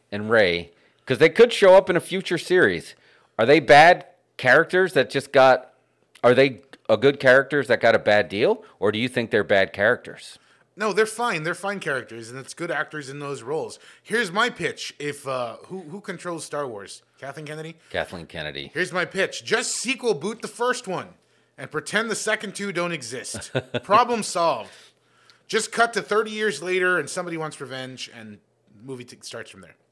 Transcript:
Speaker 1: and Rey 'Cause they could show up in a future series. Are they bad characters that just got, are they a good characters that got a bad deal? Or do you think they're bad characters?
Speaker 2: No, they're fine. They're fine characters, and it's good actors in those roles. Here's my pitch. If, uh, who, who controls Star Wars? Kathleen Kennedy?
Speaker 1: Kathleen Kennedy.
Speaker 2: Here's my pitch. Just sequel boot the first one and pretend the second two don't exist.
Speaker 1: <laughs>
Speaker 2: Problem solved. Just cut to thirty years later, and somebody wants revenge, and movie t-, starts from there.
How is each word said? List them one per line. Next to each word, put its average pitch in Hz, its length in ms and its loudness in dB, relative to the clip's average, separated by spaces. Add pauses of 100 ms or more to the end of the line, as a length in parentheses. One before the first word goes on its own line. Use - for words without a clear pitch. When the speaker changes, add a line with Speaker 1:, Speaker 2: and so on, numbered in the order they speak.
(120)
Speaker 1:
and 104 180 -6
Rey 87 400 2 (400)
'Cause 123 80 -2
they 160 100 6
could 226 240 6
show 190 220 8
up 190 160 6
in 175 60 0
a 160 40 0
future 180 380 -6
series. 120 560 0 (420)
Are 110 80 2
they 143 140 6
bad 156 480 8 (300)
characters 160 560 2
that 135 180 2
just - 220 -6
got, 131 420 4 (480)
are 123 120 6
they 131 260 2 (280)
a 110 80 4
good 139 220 2
characters 135 480 4
that 117 140 2
got 113 160 4
a - 20 0
bad 104 300 2
deal? 127 360 -2 (140)
Or 101 140 0
do 107 80 -4
you 127 80 -2
think 117 240 -6
they're 104 100 2
bad 95 300 2
characters? - 640 -4 (380)
Speaker 2:
No, 208 160 -4
they're 214 140 0
fine. 220 360 -4
They're 170 100 -4
fine 196 280 -8
characters, 117 500 -8
and 131 80 -14
it's 127 160 -16
good 165 160 -8
actors 151 380 -8
in 139 100 -14
those 143 240 -10
roles. 127 380 -8 (200)
Here's 214 300 -4
my 226 200 -2
pitch. - 500 -8
If, 143 260 -10
uh, 123 300 -6 (100)
who, 190 140 -14
who 170 200 -16
controls 170 440 -12
Star 147 240 -8
Wars? 101 340 -16 (160)
Kathleen 139 280 -16
Kennedy? 156 280 -14 (160)
Speaker 1:
Kathleen 85 360 -8
Kennedy. 73 460 -12
Speaker 2:
Here's 156 200 -6
my 175 120 -4
pitch. 180 400 -6
Just 226 280 -4
sequel 240 420 -4
boot 196 280 -8
the 202 60 -10
first 240 380 -6
one 156 280 -10 (440)
and 135 140 -16
pretend 196 360 -4
the 208 60 -6
second 214 400 -6
two 202 160 -8
don't 175 220 -4
exist. 120 580 -12 (180)
Speaker 1:
<laughs> - 140 -8
Speaker 2:
Problem 226 400 2
solved. 151 480 -4 (800)
Just 214 240 -4
cut 233 220 0
to 190 80 -2
thirty 214 280 -2
years 214 320 -4
later, 185 380 0
and 139 100 -8
somebody 175 260 -8
wants 156 240 -10
revenge, 131 540 -12
and 107 240 -20 (420)
movie 123 240 -14
t-, - 180 -20
starts - 280 -16
from 98 120 -20
there. 85 120 -20 (180)